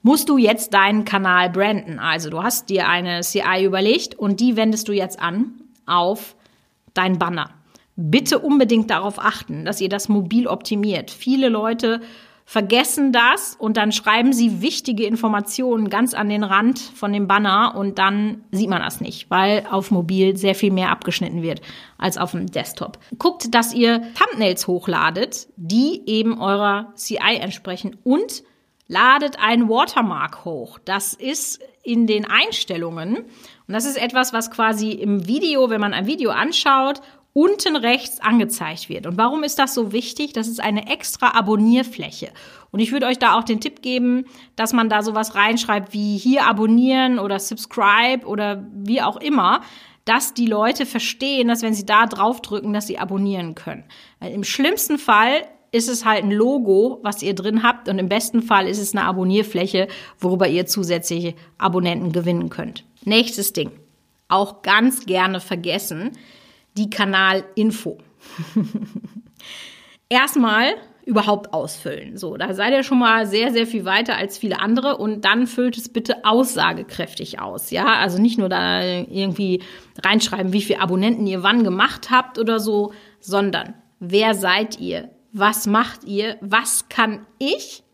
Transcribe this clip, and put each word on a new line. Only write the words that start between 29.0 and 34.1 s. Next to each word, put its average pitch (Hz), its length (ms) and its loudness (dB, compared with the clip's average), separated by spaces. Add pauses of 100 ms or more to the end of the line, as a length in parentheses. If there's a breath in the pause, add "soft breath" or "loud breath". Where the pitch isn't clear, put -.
ein 226 280 2
Watermark 214 720 0
hoch. 147 400 -10
Das 196 300 -4
ist - 460 -8 (220)
in 240 240 2
den 214 200 0
Einstellungen 180 880 -2
und - 560 -16
das 226 140 -2
ist 277 100 -4
etwas, 254 380 -2